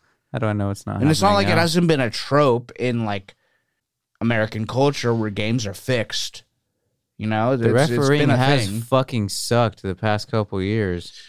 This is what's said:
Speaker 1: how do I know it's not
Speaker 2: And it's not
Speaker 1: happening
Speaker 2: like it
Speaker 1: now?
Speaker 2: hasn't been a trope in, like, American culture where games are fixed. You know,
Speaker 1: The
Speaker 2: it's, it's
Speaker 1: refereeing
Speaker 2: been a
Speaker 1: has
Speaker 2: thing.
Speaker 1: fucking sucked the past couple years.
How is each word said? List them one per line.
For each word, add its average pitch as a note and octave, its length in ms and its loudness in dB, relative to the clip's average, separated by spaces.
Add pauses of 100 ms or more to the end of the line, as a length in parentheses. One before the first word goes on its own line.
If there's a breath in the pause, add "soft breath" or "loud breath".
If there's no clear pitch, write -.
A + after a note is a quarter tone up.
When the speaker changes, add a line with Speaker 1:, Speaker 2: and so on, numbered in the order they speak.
(340)
Speaker 1:
how B2+ 60 -4
do A2+ 80 -4
I G#2+ 60 0
know G2+ 160 -2
it's - 160 -8
not G#2 160 -4
Speaker 2:
And C#3+ 80 4
it's D3+ 120 2
not G3 80 4
Speaker 1:
happening G3+ 160 2
Speaker 2:
like F3+ 80 0
it - 20 2
Speaker 1:
now? E3 60 4
Speaker 2:
hasn't E3+ 260 2
been D#3 140 4
a A#2 80 0
trope B2+ 680 0
in, A#2 280 -2
like, G2+ 300 -6 (840)
American A2 480 0
culture B2+ 460 0
where A2 160 -2
games G#2+ 360 -2
are F#2+ 80 -6
fixed. - 720 -6 (760)
You G#2+ 100 -6
know, A2+ 280 0
Speaker 1:
The A#2 180 0
Speaker 2:
it's, A#2+ 180 4
it's A#2+ 80 0
Speaker 1:
refereeing C#3+ 280 2
Speaker 2:
been - 40 4
a A#2+ 60 2
Speaker 1:
has C3 300 2
Speaker 2:
thing. G#2+ 140 -6
Speaker 1:
fucking A#2+ 480 0
sucked - 520 0
the F#2+ 140 -6
past G#2+ 340 -2
couple G2+ 320 -2
years. F#2+ 520 -2 (160 loud breath)